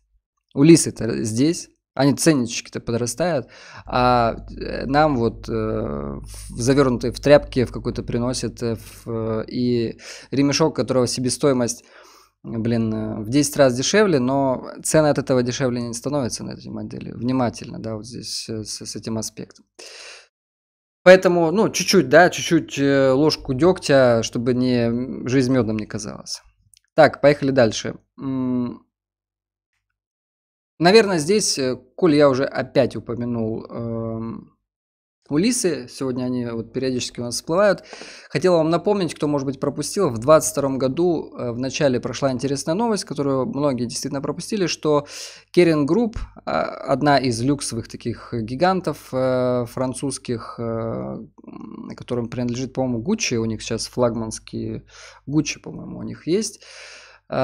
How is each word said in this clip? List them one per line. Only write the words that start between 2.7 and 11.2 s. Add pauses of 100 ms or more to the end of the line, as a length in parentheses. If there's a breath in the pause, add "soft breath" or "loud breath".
подрастают, (360 loud breath)
а, (220)
э,
нам
вот,
э,
в,
завернутые
в
тряпки
в
какой-то
приносят,
э,
в,
э,
и (320 loud breath)
ремешок,
которого
себестоимость, (600 soft breath)